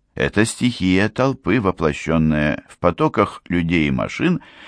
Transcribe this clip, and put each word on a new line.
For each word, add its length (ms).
это 280
стихия 640
толпы, 520
воплощённая 1080
в 100
потоках 680
людей 400
и 60
машин 480